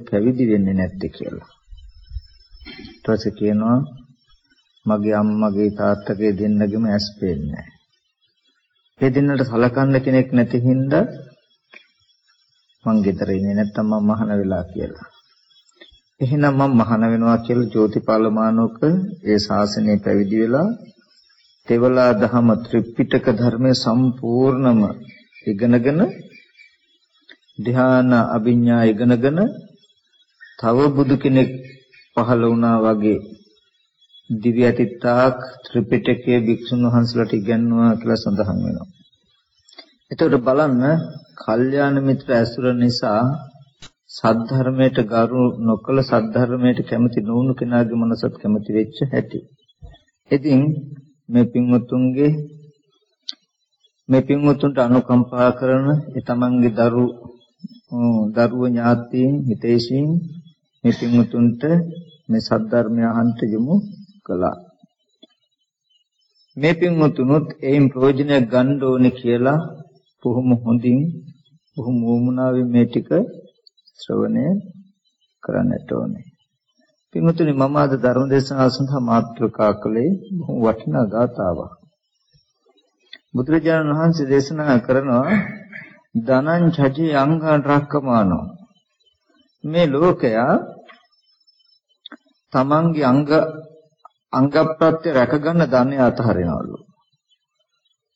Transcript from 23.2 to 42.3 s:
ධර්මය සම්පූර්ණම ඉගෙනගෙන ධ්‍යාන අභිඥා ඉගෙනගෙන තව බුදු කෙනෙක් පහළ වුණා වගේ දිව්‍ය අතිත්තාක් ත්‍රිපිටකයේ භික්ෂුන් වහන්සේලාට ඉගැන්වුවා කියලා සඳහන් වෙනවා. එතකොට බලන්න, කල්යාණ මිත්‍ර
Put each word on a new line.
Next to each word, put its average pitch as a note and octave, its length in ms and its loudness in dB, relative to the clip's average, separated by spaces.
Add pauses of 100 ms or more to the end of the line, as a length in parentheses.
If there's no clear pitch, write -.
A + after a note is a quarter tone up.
ධර්මය B2 420 0
සම්පූර්ණම B2 1080 2 (680)
ඉගෙනගෙන A#2+ 540 2 (1600)
ධ්‍යාන B2+ 520 2 (180)
අභිඥා A#2+ 560 2
ඉගෙනගෙන A#2+ 540 2 (1200)
තව A#2 200 0 (120)
බුදු C#3 260 2
කෙනෙක් C3 340 2 (600)
පහළ A#2 320 0
වුණා A#2 380 2
වගේ G#2+ 380 2 (1120)
දිව්‍ය A#2 320 0
අතිත්තාක් B2 760 0 (240)
ත්‍රිපිටකයේ A#2+ 800 -2
භික්ෂුන් A#2 420 -2
වහන්සේලාට A#2 500 0
ඉගැන්වුවා A#2 600 2
කියලා A2+ 240 -2
සඳහන් G2 420 -2
වෙනවා. - 400 -8 (1120)
එතකොට C#3+ 320 2
බලන්න, C3 400 2 (540)
කල්යාණ C3+ 640 0
මිත්‍ර C3+ 300 0